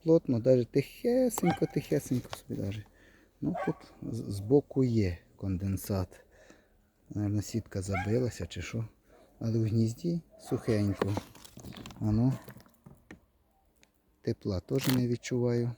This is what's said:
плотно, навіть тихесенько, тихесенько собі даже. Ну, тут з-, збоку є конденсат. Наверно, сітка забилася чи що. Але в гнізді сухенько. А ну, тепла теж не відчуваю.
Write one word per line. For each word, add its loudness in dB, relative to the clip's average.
плотно, 4
навіть 6
тихесенько, 2
тихесенько -2
собі -8
даже. -4
Ну, -2
тут -2
з-, -6
збоку 2
є 2
конденсат. -2
Наверно, -2
сітка -6
забилася -2
чи -10
що. -6
Але 0
в 2
гнізді 0
сухенько. 0
А 0
ну, 4
тепла -2
теж -2
не 2
відчуваю. -2